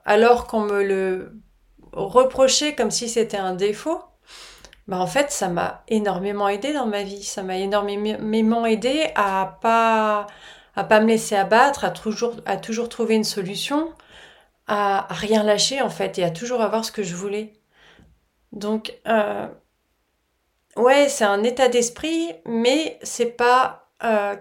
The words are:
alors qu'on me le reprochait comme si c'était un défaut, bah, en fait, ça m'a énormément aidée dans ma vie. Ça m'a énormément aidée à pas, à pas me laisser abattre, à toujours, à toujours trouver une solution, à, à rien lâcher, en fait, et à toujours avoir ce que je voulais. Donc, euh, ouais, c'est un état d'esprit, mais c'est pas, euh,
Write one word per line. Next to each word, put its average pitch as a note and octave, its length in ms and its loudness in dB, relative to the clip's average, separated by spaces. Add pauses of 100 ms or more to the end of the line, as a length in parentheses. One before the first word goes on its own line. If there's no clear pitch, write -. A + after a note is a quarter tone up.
alors A#3 420 6
qu'on A3+ 140 -2
me G3+ 220 0
le F#3+ 580 -2 (520)
reprochait C4 840 2
comme A3+ 160 -2
si - 180 -4
c'était A3+ 300 -2
un F#3+ 160 -4
défaut, G#3 480 -2 (840)
bah, F#3 100 -4
en F#3 100 0
fait, C#4+ 240 -2
ça F#3+ 160 -4
m'a F3 400 -4
énormément G3+ 600 -2
aidée G#3 240 -2
dans C4+ 140 -2
ma G3+ 160 -4
vie. G3 220 -12
Ça - 180 -8
m'a F#3 140 -6
énormément G#3+ 1120 0
aidée B3+ 500 0
à F#3+ 440 0
pas, A3 680 2 (480)
à G3 80 -2
pas G#3+ 160 6
me A3 80 4
laisser A3 260 0
abattre, A3 500 4
à F3+ 60 0
toujours, A3+ 460 -6 (100)
à G3 100 -2
toujours A3 320 -6
trouver A3 280 0
une G#3+ 80 2
solution, C4+ 680 -4 (760)
à, G3+ 440 0
à - 20 -8
rien G#3+ 280 0
lâcher, G#3 400 2
en G#3 80 -2
fait, F#3 300 -4
et F3+ 40 2
à E3 60 2
toujours A#3+ 300 -4
avoir A3 240 0
ce - 80 -8
que G#3+ 100 -6
je F3 140 -6
voulais. G3+ 380 -8 (1000)
Donc, G#3+ 440 -6 (120)
euh, G#3 400 0 (1300)
ouais, C#4 320 6
c'est B3+ 160 -2
un G3+ 180 2
état B3+ 240 2
d'esprit, D#4 640 -2 (140)
mais A#3+ 580 0
c'est A#3 340 -4
pas, B3 520 2 (160)
euh, G3+ 360 0